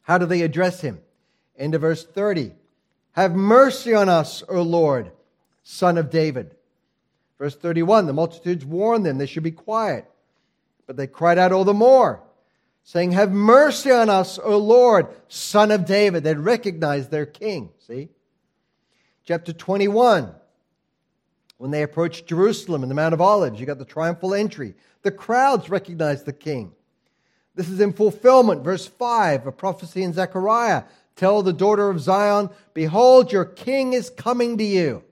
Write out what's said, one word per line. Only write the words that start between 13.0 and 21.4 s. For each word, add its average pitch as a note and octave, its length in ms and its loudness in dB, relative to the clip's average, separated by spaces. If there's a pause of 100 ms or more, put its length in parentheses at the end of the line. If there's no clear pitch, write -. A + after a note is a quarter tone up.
"Have G3 180 2
mercy B3 600 4
on A3+ 180 4
us, F#3+ 340 -2
O G#3 140 0
Lord, A3 500 4 (220)
Son G#3 420 0
of F#3+ 140 0
David." F#3+ 380 0
They D#3 100 -2
recognized D#3+ 800 -4
their D3+ 140 -6
king, D3+ 440 -10 (180)
see? C3 220 -14 (1120)
Chapter E3+ 300 -8
twenty-one, G3 840 0 (1200)